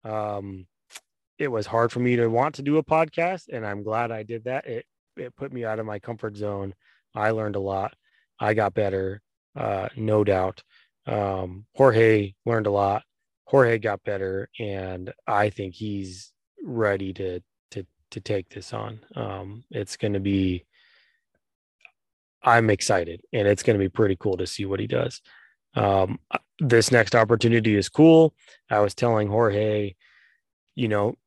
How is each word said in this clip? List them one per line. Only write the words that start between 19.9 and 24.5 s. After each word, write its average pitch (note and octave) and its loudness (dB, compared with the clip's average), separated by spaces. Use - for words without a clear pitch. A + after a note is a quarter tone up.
gonna G2+ -2
be, F#2+ 0
I'm A#2 6
excited, F2+ -2
and G#2 0
it's G2+ 2
gonna A2 2
be G2 0
pretty G2 2
cool F#2+ -2
to F2+ -4
see - -8